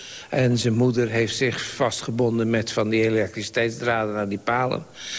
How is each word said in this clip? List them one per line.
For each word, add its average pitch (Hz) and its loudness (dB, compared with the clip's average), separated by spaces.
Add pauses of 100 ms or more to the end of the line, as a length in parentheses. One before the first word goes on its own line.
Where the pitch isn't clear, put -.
(300)
En 123 2
zijn 113 0
moeder 120 2
heeft 113 0
zich 123 0
vastgebonden 117 0
met 113 0
van 107 0
die 110 4
elektriciteitsdraden 110 0
aan 101 -2
die 101 -2
palen. 127 0 (340)